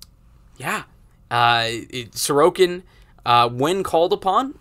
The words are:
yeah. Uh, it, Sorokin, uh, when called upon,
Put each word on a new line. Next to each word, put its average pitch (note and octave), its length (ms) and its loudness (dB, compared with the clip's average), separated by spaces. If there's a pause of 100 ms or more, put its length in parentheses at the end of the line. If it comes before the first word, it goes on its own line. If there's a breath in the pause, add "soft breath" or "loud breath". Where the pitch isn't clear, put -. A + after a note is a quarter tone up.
(580)
yeah. F3+ 260 -8 (480)
Uh, A#2 380 2
it, A#2 420 -10
Sorokin, E3+ 720 2 (420 soft breath)
uh, A#2+ 220 4
when C#3+ 340 -2
called F3 300 0
upon, G#3 500 -2